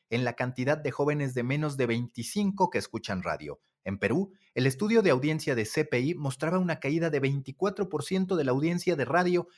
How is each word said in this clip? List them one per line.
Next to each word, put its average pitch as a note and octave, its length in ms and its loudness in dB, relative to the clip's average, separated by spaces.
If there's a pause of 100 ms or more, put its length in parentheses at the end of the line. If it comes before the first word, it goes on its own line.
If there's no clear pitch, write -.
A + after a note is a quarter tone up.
(100)
en B2 140 0
la A#2+ 100 0
cantidad B2+ 420 0
de D3 140 -4
jóvenes C#3+ 440 0
de B2 100 0
menos C#3+ 320 -2
de C3 100 2
veinticinco B2 800 0
que - 100 0
escuchan G2 440 -4
radio. D#2 380 -6 (240)
En G2 140 -4
Perú, C#3+ 340 0 (220)
el B2+ 120 2
estudio G#3 360 2
de F#3+ 80 6
audiencia D3 440 2
de A2+ 100 0
C D3+ 200 0
P B2+ 160 0
I D3+ 140 0
mostraba D3+ 440 -2
una F3 220 0
caída D#3+ 280 0
de D3 120 0
veinticuatro C#3 680 -2
por C#3+ 140 -4
ciento F#3 340 0
de D3+ 80 0
la C3 60 2
audiencia E3 460 0
de C3+ 80 0
radio F3 420 2 (120)